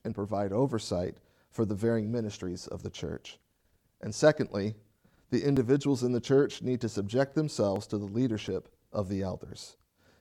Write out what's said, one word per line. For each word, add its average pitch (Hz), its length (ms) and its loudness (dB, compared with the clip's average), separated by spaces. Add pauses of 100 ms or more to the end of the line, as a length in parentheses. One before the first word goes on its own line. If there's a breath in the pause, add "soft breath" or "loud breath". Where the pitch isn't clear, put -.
and 113 100 -4
provide 101 380 -2
oversight 107 680 0 (320)
for 113 140 0
the 101 120 -2
varying 110 340 2
ministries 104 580 -4
of 87 140 -8
the 95 80 -8
church. - 480 -8 (640)
And 107 120 -8
secondly, 110 600 4 (560)
the 120 140 2
individuals 139 580 2
in 123 80 2
the 120 100 0
church 139 420 4
need 123 180 -2
to 113 80 -2
subject 113 460 0
themselves 107 540 0
to 107 100 -2
the 104 80 -4
leadership 104 640 -2 (240)
of 101 160 -2
the 98 140 0
elders. - 540 -8 (440)